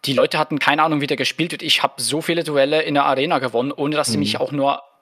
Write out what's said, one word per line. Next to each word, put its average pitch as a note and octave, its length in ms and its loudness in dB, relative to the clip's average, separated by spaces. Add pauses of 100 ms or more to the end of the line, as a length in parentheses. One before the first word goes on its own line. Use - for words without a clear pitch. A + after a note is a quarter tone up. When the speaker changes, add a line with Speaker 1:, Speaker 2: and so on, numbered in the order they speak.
Speaker 1:
die C#3 80 -2
Leute C#3 240 2
hatten D3+ 220 -2
keine D3+ 240 4
Ahnung, D3+ 180 0
wie D3 60 -4
der D3 100 -2
gespielt D#3+ 340 -2
wird. D3 100 -10
Ich D3 220 2
hab - 160 -2
so C#3 220 -2
viele E3 220 -2
Duelle D3+ 400 2
in D3 120 -2
der C#3+ 100 4
Arena C#3+ 340 2
gewonnen, B2 320 -2
ohne D3+ 260 -2
dass C#3+ 100 0
sie A2+ 100 0
Speaker 2:
Mhm. - 20 0
Speaker 1:
mich - 200 -2
auch C3+ 140 -4
nur C#3 280 0 (200)